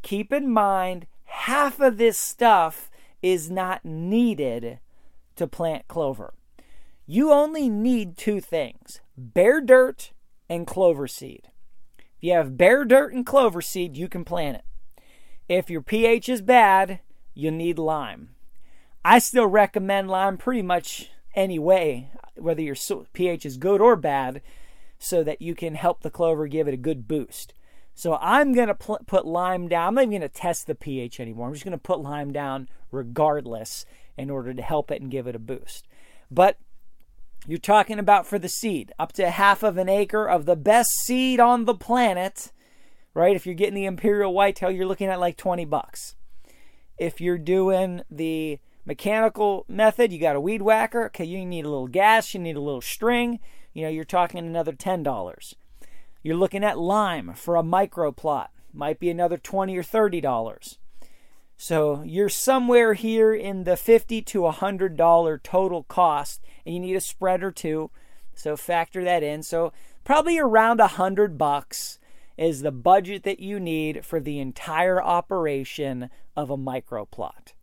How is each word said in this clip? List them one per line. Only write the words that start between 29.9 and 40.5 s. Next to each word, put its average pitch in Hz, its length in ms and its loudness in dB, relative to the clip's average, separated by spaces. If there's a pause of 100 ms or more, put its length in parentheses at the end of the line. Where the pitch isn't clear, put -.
not 269 80 4
even 220 100 2
gonna 170 160 -4
test - 380 -4
the 151 80 -6
P 135 260 -8
H 120 180 -10
anymore. 117 280 -10
I'm 143 80 -8
just 143 100 -14
gonna 175 140 -8
put 175 220 -4
lime 143 300 -8
down 135 380 -6 (220)
regardless 127 960 -4 (320)
in 135 100 -8
order 131 240 -8
to 127 80 -8
help 147 300 -2
it 143 100 -6
and 135 100 -10
give 127 160 -6
it 120 100 -8
a - 20 -10
boost. - 500 -10 (420)
But 180 280 4 (880)
you're 160 120 -4
talking 208 400 4
about 202 280 4
for 202 120 -2
the 175 120 -4
seed, 185 480 -4
up 165 140 -6
to 180 180 0
half 196 320 4
of 190 160 2
an 185 100 0
acre 208 380 2
of 165 180 2
the 170 120 4